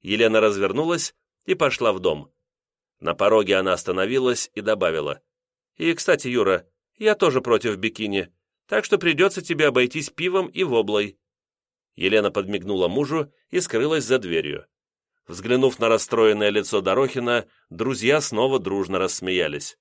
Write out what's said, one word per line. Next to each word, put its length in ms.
Елена 400
развернулась 720
и 100
пошла 360
в 80
дом. 320
На 160
пороге 420
она 160
остановилась 800
и 80
добавила: 600
«И, 180
кстати, 340
Юра, 400
я 180
тоже 260
против 360
бикини, 520
так 180
что 120
придется 440
тебе 260
обойтись 420
пивом 380
и 160
воблой». 540
Елена 360
подмигнула 560
мужу 440
и 100
скрылась 460
за 140
дверью. 480
Взглянув 520
на 80
расстроенное 600
лицо 320
Дорохина, 680
друзья 500
снова 400
дружно 400
рассмеялись. 800